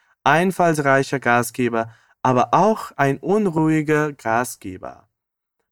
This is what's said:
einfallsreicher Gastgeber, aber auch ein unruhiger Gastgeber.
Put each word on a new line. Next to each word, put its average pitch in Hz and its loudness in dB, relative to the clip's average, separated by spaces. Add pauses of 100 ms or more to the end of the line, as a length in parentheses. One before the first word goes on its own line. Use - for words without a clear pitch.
(240)
einfallsreicher 147 2
Gastgeber, 120 0 (340)
aber 123 2
auch 202 0
ein 139 0
unruhiger 156 0
Gastgeber. 107 -6 (680)